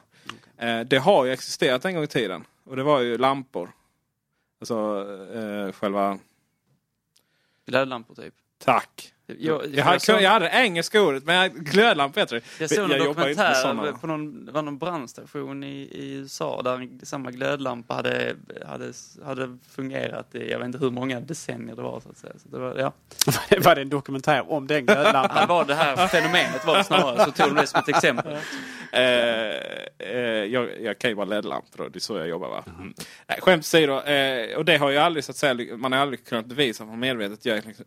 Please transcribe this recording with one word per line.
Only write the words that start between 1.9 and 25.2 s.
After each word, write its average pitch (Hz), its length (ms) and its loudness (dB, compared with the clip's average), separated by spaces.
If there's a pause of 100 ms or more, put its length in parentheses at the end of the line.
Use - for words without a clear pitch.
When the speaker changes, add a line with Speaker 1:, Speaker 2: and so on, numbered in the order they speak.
Speaker 1:
gång 156 80 -2
i 143 40 -4
tiden. 98 360 -2 (200)
Och 131 120 -14
det 131 80 -4
var 147 180 4
ju 120 160 0
lampor. 131 540 0 (920)
Alltså, 107 460 -2 (280)
eh, 104 380 -6
själva 98 460 0 (1500)
Speaker 2:
Glödlampor, 127 500 -2
typ. - 180 -18 (240)
Speaker 1:
Tack. - 520 -2 (160)
Speaker 2:
Jag, - 140 -16
Speaker 1:
Jag, 151 360 -2
Speaker 2:
jag 139 80 2
Speaker 1:
hade, 175 160 4
Speaker 2:
såg 214 220 4
Speaker 1:
jag 190 80 6
hade 170 200 4
engelska 208 520 2
ordet, 139 240 2
men 170 100 2
jag, 185 180 4
glödlampa 170 640 4
heter 151 160 0
det. 113 60 -2 (180)
Speaker 2:
Jag 156 100 -2
såg 156 140 4
en 180 60 2
Speaker 1:
Jag 139 160 4
jobbar 143 40 2 (200)
inte 160 140 0
med 165 80 6
Speaker 2:
dokumentär 131 100 4
Speaker 1:
såna. 139 360 0
Speaker 2:
på 165 100 -8
någon, 151 380 -6
det - 60 -16
var 151 100 -2
någon 147 160 -8
brandstation 139 840 -8
i, 139 180 -12 (100)
i 135 220 -12
U 139 120 -10
S - 160 -10
A 135 220 -4
där 127 120 0
en, 127 280 -12
samma 135 280 -8
glödlampa 127 600 -4
hade, 123 420 0 (300)
hade, 123 280 -10 (320)
hade 127 320 -8 (120)
fungerat 127 680 -8
i, 117 160 -6
jag 117 80 -4
vet 123 60 -6
inte 123 120 -8
hur 131 140 0
många 127 280 -6
decennier 120 560 -10
det 120 60 -12
var, 123 180 -8
så 101 100 -20
att - 80 -20
säga. - 200 -18
Så - 120 -20
det 131 100 -10
var, 127 160 -8
ja. 135 180 -2 (320)
Speaker 3:
<laughs> - 380 4
Var 170 120 10
det 139 60 -4
en 135 80 -6
dokumentär 135 600 0
om 135 160 -4
den 147 180 0
glödlampan? 196 500 4